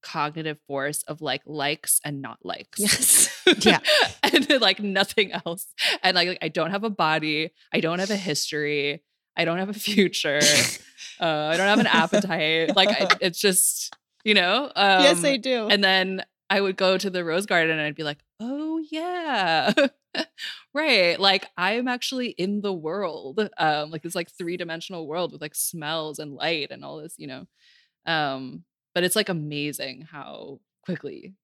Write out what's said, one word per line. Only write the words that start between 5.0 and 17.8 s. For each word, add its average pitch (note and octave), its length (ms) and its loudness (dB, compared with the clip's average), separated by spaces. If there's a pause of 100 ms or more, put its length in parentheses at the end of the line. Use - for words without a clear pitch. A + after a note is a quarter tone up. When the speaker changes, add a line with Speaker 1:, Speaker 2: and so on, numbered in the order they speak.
Speaker 1:
else. F3 340 -6 (360)
And, F#3 120 4
like, F3 260 2
I E3 80 -4
don't E3 220 -2
have G3+ 140 -4
a A3+ 60 -2
body. D#3 600 0 (220)
I D#3+ 80 2
don't E3 180 0
have G3 120 -2
a G#3 60 0
history. D3 840 -4 (340)
I E3+ 80 0
don't E3 140 0
have F#3+ 120 -4
a G3+ 40 -6
future. F#3+ 720 0
Speaker 2:
<laughs> D3 60 0 (720)
Speaker 1:
Uh, D#3 320 0
I E3+ 60 2
don't F#3+ 80 2
have G#3+ 140 6
an - 60 4
appetite. E3 880 2
Like, G3 140 6
I, G3+ 180 2 (140)
it's F3+ 180 0
just, - 560 0 (300)
you G#3+ 80 2
know? G#3 420 2
Um, G3 280 6
Speaker 2:
Yes, A3+ 200 6
I C#4 140 2
do. A#3 320 -2
Speaker 1:
And G3+ 160 4
then F#3+ 400 2 (240)
I G3 140 2
would F#3+ 160 -2
go F#3+ 180 4
to F#3+ 140 -2
the F3+ 160 -4
rose E3+ 180 0
garden E3 280 2
and D#3 140 0